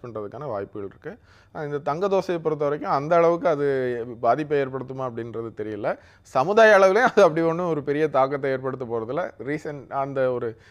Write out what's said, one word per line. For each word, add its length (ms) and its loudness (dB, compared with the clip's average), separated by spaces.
பண்றதுக்கான 440 -10
வாய்ப்புகள் 420 -8
இருக்கு. 300 -16
ஆனா, 120 -8
இந்த 140 -6
தங்க 300 -2
தோசையை 300 0
பொறுத்த 260 -2
வரைக்கும் 260 -2
அந்த 260 0
அளவுக்கு 320 4
அது 180 0
பாதிப்பை 440 2
ஏற்படுத்துமா 360 -8
அப்படின்றது 560 -8
தெரியல. 420 -6
சமுதாய 560 6
அளவுலயும் 320 6
அது 120 6
அப்படி 180 4
ஒண்ணும் 280 0
ஒரு 140 -2
பெரிய 260 0
தாக்கத்தை 420 0
ஏற்படுத்த 340 -4
போறதில்ல. 540 -6
ரீசென்ட் 520 -8
அந்த 420 -2
ஒரு, 240 -6